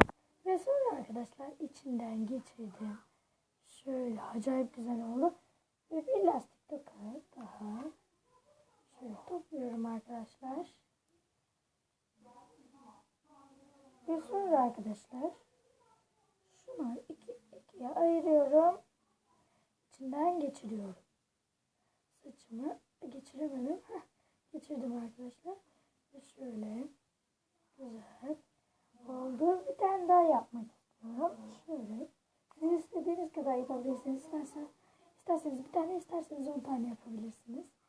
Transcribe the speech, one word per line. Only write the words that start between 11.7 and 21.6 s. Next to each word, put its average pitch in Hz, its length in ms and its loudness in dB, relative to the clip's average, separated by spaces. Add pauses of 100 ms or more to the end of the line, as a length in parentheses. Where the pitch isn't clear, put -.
Ve 320 120 2
sonra 370 420 6
arkadaşlar 233 680 -2 (1200)
şunu 294 560 -8
iki, 480 300 -14 (140)
ikiye - 360 -12
ayırıyorum. 320 920 6 (1080)
İçinden 294 520 0
geçiriyorum. 214 560 -6 (1300)